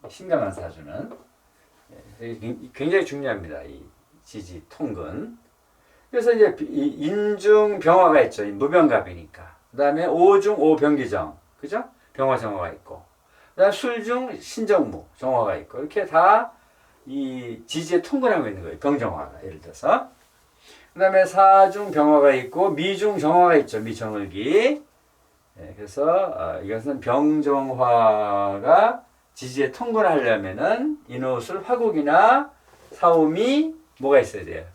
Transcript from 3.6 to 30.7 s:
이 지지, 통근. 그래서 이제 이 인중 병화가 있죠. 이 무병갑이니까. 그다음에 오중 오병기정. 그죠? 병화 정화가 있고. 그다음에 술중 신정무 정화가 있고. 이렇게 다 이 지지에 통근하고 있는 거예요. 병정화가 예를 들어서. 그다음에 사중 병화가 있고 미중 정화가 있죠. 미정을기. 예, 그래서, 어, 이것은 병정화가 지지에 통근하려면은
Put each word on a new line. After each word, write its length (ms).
이 200
지지, 460
통근. 680
그래서 220
이제 300
이 240
인중 720
병화가 440
있죠. 240
이 60
무병갑이니까. 1040
그다음에 340
오중 520
오병기정. 800
그죠? 240
병화 240
정화가 320
있고. 320
그다음에 160
술중 680
신정무 640
정화가 380
있고. 240
이렇게 260
다 500
이 600
지지에 360
통근하고 460
있는 140
거예요. 160
병정화가 680
예를 160
들어서. 480
그다음에 320
사중 680
병화가 420
있고 360
미중 480
정화가 400
있죠. 220
미정을기. 1000
예, 180
그래서, 600
어, 260
이것은 380
병정화가 2000
지지에 380
통근하려면은 1300